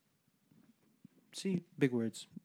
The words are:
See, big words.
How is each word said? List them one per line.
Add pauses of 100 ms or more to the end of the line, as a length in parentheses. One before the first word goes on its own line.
(1300)
See, (160)
big
words. (200)